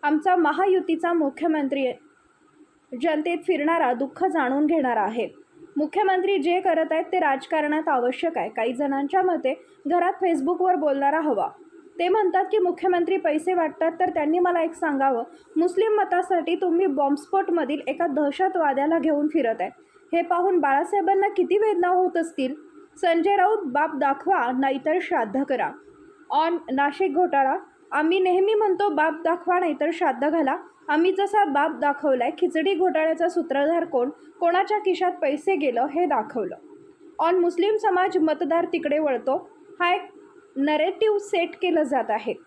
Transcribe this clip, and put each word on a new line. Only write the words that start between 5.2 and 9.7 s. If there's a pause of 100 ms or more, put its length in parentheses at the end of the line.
मुख्यमंत्री
जे
करत
आहेत
ते
राजकारणात
आवश्यक
आहे.
काही
जणांच्या
मते (240)